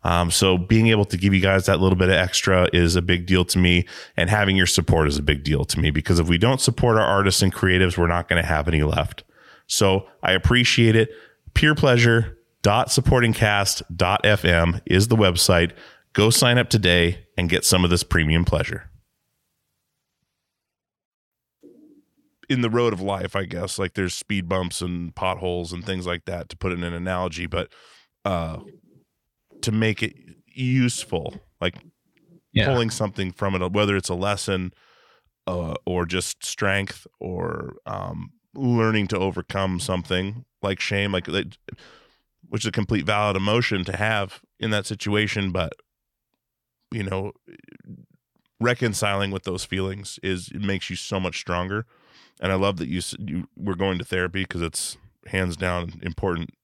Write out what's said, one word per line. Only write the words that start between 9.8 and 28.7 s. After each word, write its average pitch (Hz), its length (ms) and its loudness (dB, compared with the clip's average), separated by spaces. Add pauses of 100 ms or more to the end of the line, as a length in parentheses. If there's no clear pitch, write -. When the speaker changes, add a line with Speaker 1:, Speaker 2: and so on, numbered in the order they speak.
Speaker 1:
I 92 100 -2
appreciate 117 640 4
it. 110 140 4 (420)
Peer 151 220 4
pleasure 120 640 4 (240)
dot 104 280 2
supporting 120 440 4
cast 104 480 0 (120)
dot 90 300 2
F 104 180 4
M 85 440 4
is 101 220 4
the 120 80 4
website. 87 560 4 (420)
Go 107 160 6
sign 120 260 4
up 120 140 2
today 87 560 4 (100)
and 87 140 0
get 87 160 0
some 90 180 4
of 87 60 4
this 87 120 2
premium 82 440 2
pleasure. - 440 -4 (3500)
In 127 140 0
the 117 80 0
road 117 240 2
of 90 80 -8
life, 95 340 -6
I 98 80 -4
guess, 90 340 -8
like, 95 140 -4
there's 92 220 -4
speed 92 340 -4
bumps 92 320 -2
and 87 340 -8
potholes 90 600 -6
and 90 100 -12
things 92 220 -6
like 87 180 -6
that, 87 240 -10
to - 80 -18
put 92 160 -4
it 87 60 -6
in 87 60 -6
an 85 100 -6
analogy, 90 500 -6
but, 87 240 -6 (560)
uh, 82 360 -4 (1000)